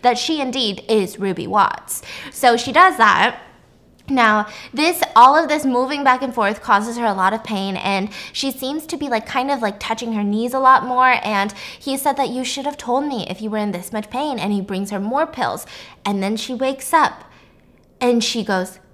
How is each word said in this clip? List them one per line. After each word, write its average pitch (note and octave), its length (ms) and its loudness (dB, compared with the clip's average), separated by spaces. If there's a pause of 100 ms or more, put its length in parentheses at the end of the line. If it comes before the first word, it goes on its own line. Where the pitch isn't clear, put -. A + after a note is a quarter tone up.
that A#3 160 4
she D#4 240 -2
indeed A#3+ 480 -4
is G#3+ 300 0
Ruby F3 260 -4
Watts. - 560 -2 (300)
So A#3+ 260 4
she B3 140 -4
does F4+ 260 6
that. G#3 380 4 (720)
Now, A3 380 4 (260)
this, D#4+ 300 0 (120)
all B3+ 200 10
of D#4+ 140 4
this D4 160 0
moving C4 380 0
back B3+ 200 4
and B3 100 -6
forth G#3+ 300 -2
causes A3+ 340 0
her A#3+ 80 -2
a G#3 80 2
lot F#3+ 200 2
of A3 100 -6
pain, G3 320 -4
and G3 340 -2 (240)
she C4+ 160 -4
seems C4+ 380 -8
to E4+ 100 -6
be, C#4+ 100 -6
like, A3+ 200 -2
kind C4+ 240 -2
of, B3+ 100 -2
like, G#3 180 -4
touching A3+ 340 -6
her G#3 100 0
knees A3+ 320 -2
a C4 40 0
lot C4 240 6
more, B3+ 400 4
and G3+ 300 -2 (240)
he C4+ 180 -6
said C#4 220 -2
that, C4 120 -2
"You B3 140 -6
should C4 220 -6
have C#4+ 120 -4
told C4 280 -2
me B3+ 240 -6
if F#3 100 -8
you G#3+ 120 -6
were G#3+ 80 -2
in G#3 120 -2
this F3+ 220 -8
much G#3+ 160 -6
pain," C4+ 300 -4
and G3+ 120 -2
he G3 100 0
brings F#3+ 280 -6
her G3+ 100 -4
more C4 280 -2
pills, D#3+ 400 -4 (360)
and G3+ 200 -2
then G#3+ 140 -2
she B3 180 -8
wakes C4+ 360 -4
up, D#4 340 2 (760)
and A#3+ 220 2
she A3+ 200 -4
goes F#3 360 -4 (140)